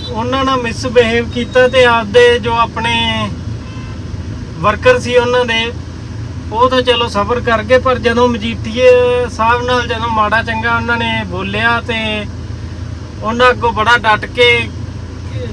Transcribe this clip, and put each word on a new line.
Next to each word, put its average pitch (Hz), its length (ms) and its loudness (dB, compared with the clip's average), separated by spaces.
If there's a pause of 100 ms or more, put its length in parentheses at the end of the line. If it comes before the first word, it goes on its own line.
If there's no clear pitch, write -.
(100)
ਉਹਨਾਂ 247 340 -2
ਨਾਲ 269 180 2
ਮਿਸਬਿਹੇਵ 233 680 0
ਕੀਤਾ 254 380 2
ਤੇ 254 160 4
ਆਪਦੇ 240 540 4
ਜੋ 233 140 -4
ਆਪਣੇ 226 760 -2 (1300)
ਵਰਕਰ - 400 4
ਸੀ 247 180 0
ਉਹਨਾਂ 247 280 2
ਦੇ, 226 280 -2 (800)
ਉਹ 233 160 4
ਤਾਂ 254 140 2
ਚਲੋ 240 260 0
ਸਬਰ 202 320 0
ਕਰ 220 220 0
ਗਏ, 240 160 4
ਪਰ 247 200 0
ਜਦੋਂ 233 300 2
ਮਜੀਠੀਆ 226 560 -2 (440)
ਸਾਹਿਬ 233 340 0
ਨਾਲ 247 240 0
ਜਦੋਂ 226 220 -4
ਮਾੜਾ 220 340 2
ਚੰਗਾ 226 340 -2
ਉਹਨਾਂ 233 200 -2
ਨੇ 226 300 -2
ਬੋਲਿਆ 202 540 -2
ਤੇ 220 460 -4 (960)
ਉਹਨਾਂ 240 280 2
ਅੱਗੋਂ 226 220 0
ਬੜਾ 220 260 2
ਡਟ 220 260 2
ਕੇ 240 440 2 (840)